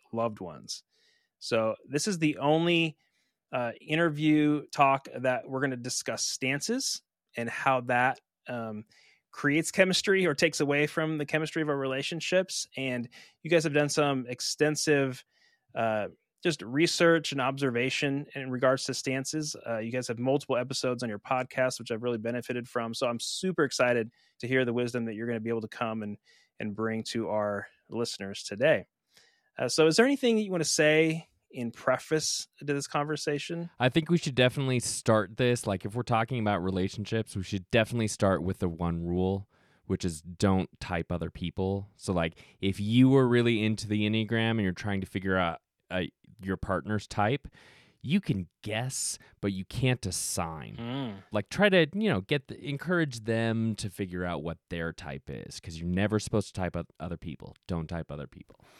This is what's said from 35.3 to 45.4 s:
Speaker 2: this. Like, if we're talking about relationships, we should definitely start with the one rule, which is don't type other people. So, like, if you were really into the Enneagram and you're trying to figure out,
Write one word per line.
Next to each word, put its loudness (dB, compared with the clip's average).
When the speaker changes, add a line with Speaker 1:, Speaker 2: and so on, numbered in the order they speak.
Speaker 2:
this. 2
Like, -2
if -6
we're -2
talking 0
about 2
relationships, -2
we -2
should -4
definitely 2
start 2
with -2
the -2
one -2
rule, 0
which -2
is -2
don't 2
type -4
other -4
people. -4
So, -4
like, 0
if 0
you 6
were 6
really 4
into -2
the 2
Enneagram 2
and 0
you're 0
trying -4
to -6
figure 0
out, 0